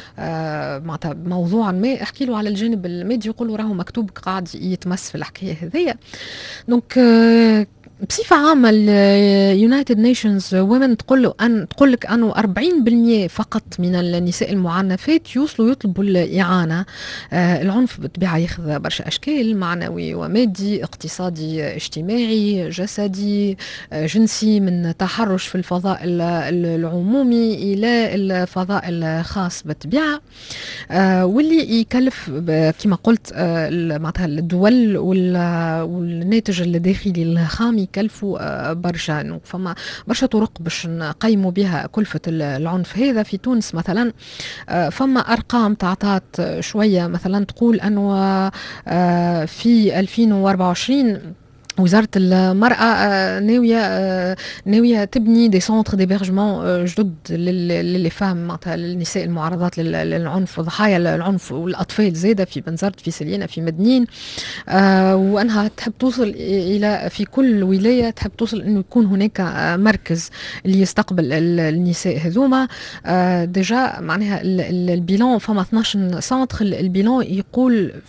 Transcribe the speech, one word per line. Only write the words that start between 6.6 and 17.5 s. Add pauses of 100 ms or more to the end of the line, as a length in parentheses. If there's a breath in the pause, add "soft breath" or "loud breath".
دونك،
آه، (420)
بصفة (120)
عامة،
ال
United
Nations
Women
تقول
له
أن،
تقول
لك
أنه
أربعين
بالمية
فقط (160)
من
النساء
المعنفات
يوصلوا
يطلبوا
الإعانة. (480 loud breath)
آه،